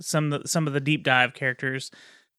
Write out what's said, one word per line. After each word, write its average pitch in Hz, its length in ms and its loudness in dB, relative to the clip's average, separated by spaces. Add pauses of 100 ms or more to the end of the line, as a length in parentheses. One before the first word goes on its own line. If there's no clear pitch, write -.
some, 151 460 -2
some 160 200 0
of 143 60 -2
the 143 80 0
deep 147 240 0
dive 127 300 4
characters. 131 560 -4 (480)